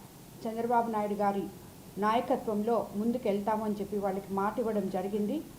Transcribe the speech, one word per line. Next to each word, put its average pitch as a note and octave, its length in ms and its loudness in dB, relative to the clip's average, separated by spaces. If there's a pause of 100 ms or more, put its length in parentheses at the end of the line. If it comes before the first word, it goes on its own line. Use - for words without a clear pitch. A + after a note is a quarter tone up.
(440)
చంద్రబాబు A#3 500 2
నాయుడు G#3 280 0
గారి G3+ 220 2 (600)
నాయకత్వంలో A3+ 720 2 (240)
ముందుకెళ్తామని G#3+ 800 0
చెప్పి G3+ 240 -2
వాళ్ళకి F#3+ 360 -2
మాట G#3+ 220 2
ఇవ్వడం G#3+ 340 0
జరిగింది. G#3 400 0 (220)